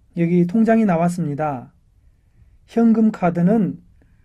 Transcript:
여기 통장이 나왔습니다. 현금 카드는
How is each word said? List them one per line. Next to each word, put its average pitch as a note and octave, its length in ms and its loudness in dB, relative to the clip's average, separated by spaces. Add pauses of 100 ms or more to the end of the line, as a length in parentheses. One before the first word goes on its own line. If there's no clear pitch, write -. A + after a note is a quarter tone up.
(180)
여기 F3 280 2
통장이 A3+ 380 2
나왔습니다. D#3 880 -4 (920)
현금 A3+ 460 2
카드는 F3 680 -2 (440)